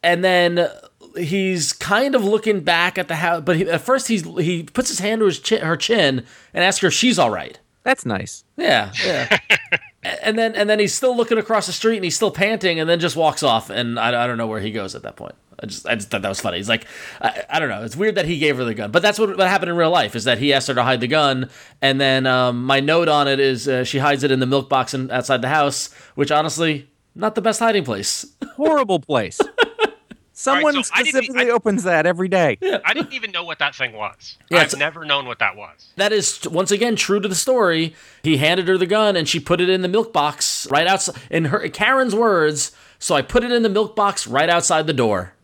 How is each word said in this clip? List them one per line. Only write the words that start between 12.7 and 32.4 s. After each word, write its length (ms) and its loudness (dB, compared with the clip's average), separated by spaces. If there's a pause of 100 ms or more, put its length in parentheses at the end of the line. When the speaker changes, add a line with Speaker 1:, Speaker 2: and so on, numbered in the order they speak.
Speaker 1:
and 100 -2
then 120 2
just 160 -2
walks 260 0
off, 280 2
and 280 -4
I, 260 0
I 40 0
don't 100 -4
know 80 -2
where 140 -6
he 100 -4
goes 240 -8
at 80 -14
that 140 -14
point. 180 -16 (260)
I 60 -12
just, 220 -10
I 80 0
just 140 -10
thought 120 -4
that 60 -4
was 120 -6
funny. 180 -4
He's 100 -6
like, 180 -2 (340)
I, 300 -4
I 80 -2
don't 100 -2
know. 140 -8
It's 140 -10
weird 180 0
that 120 0
he 120 -4
gave 200 0
her 60 -2
the 100 -4
gun, 180 -6
but 100 2
that's 160 2
what, 180 0
what 120 2
happened 220 0
in 60 -2
real 140 4
life, 240 2
is 80 -4
that 160 2
he 140 2
asked 160 2
her 60 -2
to 100 2
hide 160 2
the 80 -2
gun, 420 0 (320)
and 180 2
then, 260 2
um, 380 2
my 140 2
note 300 2
on 180 4
it 140 2
is, 260 2
uh, 160 0
she 160 -2
hides 240 2
it 80 2
in 80 2
the 80 2
milk 220 0
box 260 0
in, 160 -6
outside 320 0
the 60 -2
house, 440 0 (220)
which 160 -2
honestly, 580 0 (280)
not 180 -2
the 80 -2
best 160 0
hiding 260 0
place. 400 -6 (180)
<laughs> 140 -16
Speaker 2:
Horrible 440 2
place. 440 -2
<laughs> 60 -6 (840)
Someone 440 0
Speaker 3:
All 60 -2
right, 40 -6
so 80 -8
I 80 2
didn't 60 0
e-, 160 2
Speaker 2:
specifically 260 0
Speaker 3:
I 20 4
Speaker 2:
opens 300 0
that 240 2
every 220 0
day. 320 2